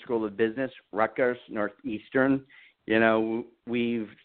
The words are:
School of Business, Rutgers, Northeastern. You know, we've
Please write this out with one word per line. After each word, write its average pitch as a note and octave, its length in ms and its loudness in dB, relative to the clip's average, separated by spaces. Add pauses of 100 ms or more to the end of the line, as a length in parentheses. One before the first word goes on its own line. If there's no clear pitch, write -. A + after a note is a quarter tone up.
School A2+ 220 -2
of G#2 100 -8
Business, A2+ 360 0 (200)
Rutgers, A#2+ 460 0 (120)
Northeastern. A#2+ 920 -2 (440)
You A2 120 2
know, A2+ 460 2 (220)
we've A#2 420 -2 (160)